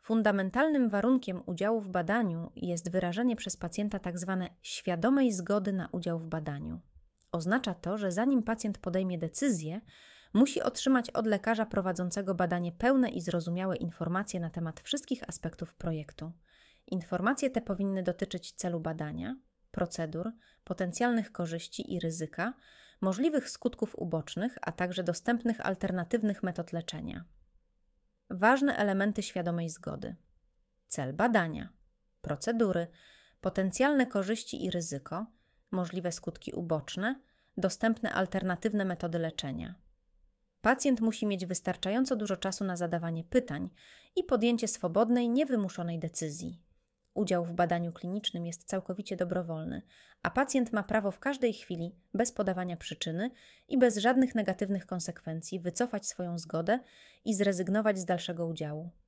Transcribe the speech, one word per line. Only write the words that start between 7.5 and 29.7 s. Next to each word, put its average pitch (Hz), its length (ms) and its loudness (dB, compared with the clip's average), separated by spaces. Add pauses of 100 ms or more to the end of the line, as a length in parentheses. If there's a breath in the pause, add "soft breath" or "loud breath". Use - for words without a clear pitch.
to, 196 240 -4
że 196 140 0
zanim 240 300 4
pacjent 220 360 -2
podejmie 185 400 -2
decyzję, 165 640 0 (540 loud breath)
musi 269 280 6
otrzymać 254 480 2
od 220 160 0
lekarza 220 400 2
prowadzącego 185 680 0
badanie 175 380 0
pełne 247 360 4
i - 120 -4
zrozumiałe 175 560 -2
informacje 170 640 -2
na 165 100 -4
temat 165 300 -6
wszystkich - 480 -4
aspektów - 460 -8
projektu. 160 580 -6 (540 soft breath)
Informacje 190 640 0
te 247 100 0
powinny 196 420 -2
dotyczyć 180 500 -4
celu 170 280 -2
badania, 160 560 -4 (340)
procedur, 170 640 -2 (320 soft breath)
potencjalnych 226 680 0
korzyści - 600 -6
i 170 60 -2
ryzyka, 165 540 -4 (460 loud breath)
możliwych 247 500 2
skutków - 480 -2
ubocznych, 175 640 -4
a - 100 -4
także 180 320 -2
dostępnych 226 640 0
alternatywnych 190 760 0
metod 170 300 -4
leczenia. 165 520 -8 (1040)
Ważne 254 460 6
elementy 202 460 2
świadomej 170 460 -2
zgody. - 480 -8 (720)